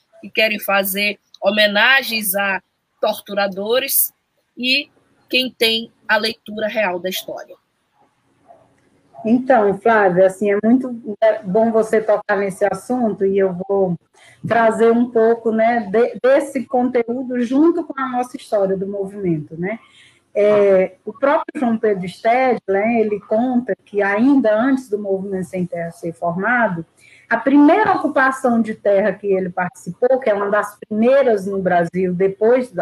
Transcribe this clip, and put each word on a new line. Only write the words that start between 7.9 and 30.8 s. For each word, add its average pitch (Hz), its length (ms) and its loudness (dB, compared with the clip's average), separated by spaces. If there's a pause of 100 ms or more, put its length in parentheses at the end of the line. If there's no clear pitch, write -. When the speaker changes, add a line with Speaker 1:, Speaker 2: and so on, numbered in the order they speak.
Speaker 2:
Então, 226 560 2
Flávia, 190 480 4
assim, 202 240 -2
é 202 120 2
muito 247 380 0 (420)
bom 220 280 0
você 220 280 2
tocar 208 380 0
nesse 196 340 -4
assunto 202 540 -4
e 196 140 0
eu 190 140 0 (140)
vou 190 280 0 (520)
trazer 226 440 4
um 240 180 2
pouco, 226 420 2
né, 226 300 0 (100)
de, 233 300 0
desse 269 440 2
conteúdo 247 760 -2
junto 311 420 2
com 294 160 -10
a 262 80 -4
nossa 247 300 -6
história 190 400 0
do 190 100 -6
movimento, 190 720 -6
né? 202 200 -6 (540)
É, 202 680 4
o 214 100 -12
próprio 302 460 -2
João 233 180 0
Pedro 196 300 -2
Stedley, 233 600 0
né, 214 340 0
ele 208 200 -2
conta 240 540 -2 (100)
que 202 160 -4
ainda 220 520 2
antes 247 360 0
do 214 100 -2
movimento 196 480 -4
Sem 185 180 -4
Terra 170 260 -8
ser 165 220 -10
formado, 190 720 -2 (420)
a 226 100 -2
primeira 320 560 4
ocupação 254 680 0
de 214 140 -4
terra 202 380 2
que 202 120 -12
ele 190 240 0
participou, 185 720 -2
que 254 100 -2
é 208 60 2
uma 202 160 -4
das 202 260 -2
primeiras 226 720 2